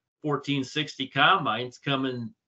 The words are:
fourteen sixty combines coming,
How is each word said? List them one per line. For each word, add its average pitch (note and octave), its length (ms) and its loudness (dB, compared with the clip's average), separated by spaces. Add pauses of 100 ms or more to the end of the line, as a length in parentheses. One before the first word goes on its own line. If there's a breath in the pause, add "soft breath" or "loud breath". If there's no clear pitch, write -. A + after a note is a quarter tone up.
(220)
fourteen C#3+ 420 -2
sixty D3 420 -6
combines C3 720 2
coming, C3 540 -2 (160)